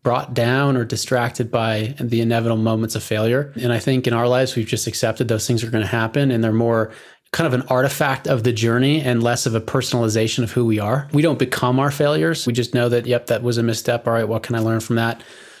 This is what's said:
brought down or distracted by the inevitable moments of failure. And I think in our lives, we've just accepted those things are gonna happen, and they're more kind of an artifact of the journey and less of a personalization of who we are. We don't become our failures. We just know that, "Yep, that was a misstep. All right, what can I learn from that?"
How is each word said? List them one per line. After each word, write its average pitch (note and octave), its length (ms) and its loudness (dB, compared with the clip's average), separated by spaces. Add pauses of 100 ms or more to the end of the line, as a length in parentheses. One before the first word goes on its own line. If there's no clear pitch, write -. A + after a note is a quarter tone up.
brought B2+ 320 -2
down C3 420 2
or A#2+ 80 0
distracted A#2 640 -2
by A2+ 500 -2
the A#2 220 0
inevitable A2+ 400 0
moments A2+ 320 0
of G#2+ 80 -4
failure. A#2 580 0
And A#2+ 140 0
I A2+ 60 0
think B2+ 260 0
in A#2+ 80 2
our A#2+ 140 2
lives, B2+ 280 2
we've A2 120 -2
just - 180 -2
accepted A2+ 440 -2
those A2 180 0
things A#2 160 0
are A#2 80 -6
gonna A2 160 0
happen, A#2+ 420 0
and A2+ 140 2
they're A2+ 100 2
more A2+ 380 2 (400)
kind A#2+ 160 0
of B2 120 0
an A#2+ 100 -4
artifact C3+ 580 0
of B2 160 0
the A#2+ 100 2
journey B2 480 2
and B2 220 0
less A#2+ 240 0
of A2+ 80 0
a A2 60 0
personalization A#2 840 0
of G#2+ 80 -4
who B2 120 0
we A2 160 2
are. B2 320 -2
We D3+ 120 4
don't D#3+ 160 2
become B2+ 400 0
our C#3 120 2
failures. D#3 540 0
We A#2+ 80 0
just A#2+ 220 -2
know B2 140 2
that, A#2+ 180 0
"Yep, A#2+ 200 0
that A#2 140 0
was A#2+ 160 0
a A#2 60 0
misstep. A#2 440 -2
All A#2 60 2
right, A2+ 140 0
what A2+ 160 -2
can B2 120 -6
I A2+ 40 -2
learn A2+ 200 0
from A#2 180 -2
that?" A#2 260 -2 (380)